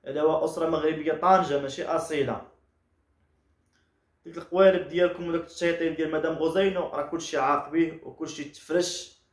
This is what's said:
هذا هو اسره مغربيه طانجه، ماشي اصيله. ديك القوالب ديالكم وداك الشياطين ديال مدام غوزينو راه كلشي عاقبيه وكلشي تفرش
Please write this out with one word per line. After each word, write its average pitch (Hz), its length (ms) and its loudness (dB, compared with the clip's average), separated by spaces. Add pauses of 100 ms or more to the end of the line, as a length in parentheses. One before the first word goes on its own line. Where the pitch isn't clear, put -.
هذا 139 140 -4
هو 160 240 2
اسره 160 240 -2
مغربيه 156 440 0
طانجه، 175 480 4
ماشي 135 240 -8
اصيله. 147 560 -2 (1800)
ديك 170 120 -14
القوالب 185 500 4
ديالكم 175 400 0
وداك 165 180 -2
الشياطين 170 500 0
ديال 160 160 -2
مدام 156 220 -2
غوزينو 185 480 0
راه 147 200 -4
كلشي 165 360 -6
عاقبيه 147 640 0
وكلشي - 400 -10
تفرش - 760 -4 (120)